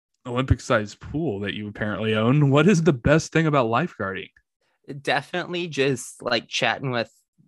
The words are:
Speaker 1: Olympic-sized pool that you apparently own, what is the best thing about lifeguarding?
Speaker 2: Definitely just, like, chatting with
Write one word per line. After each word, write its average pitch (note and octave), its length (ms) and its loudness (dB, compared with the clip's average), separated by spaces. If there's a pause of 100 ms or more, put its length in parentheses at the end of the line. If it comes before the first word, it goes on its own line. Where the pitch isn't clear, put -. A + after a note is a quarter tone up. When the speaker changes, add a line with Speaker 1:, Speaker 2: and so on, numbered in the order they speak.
(260)
Speaker 1:
Olympic-sized B2 720 -2
pool B2 420 -6
that G2 120 -4
you G#2 140 -8
apparently G#2+ 480 -4
own, C3+ 340 4
what D3 180 6
is F3+ 160 6
the E3 100 4
best C#3+ 380 2
thing D#3+ 160 2
about C#3 200 2
lifeguarding? G#2 600 -4 (720)
Speaker 2:
Definitely E3+ 680 -4
just, C3+ 540 -2
like, A2+ 260 -4
chatting B2+ 440 -2
with A#2 200 -4 (360)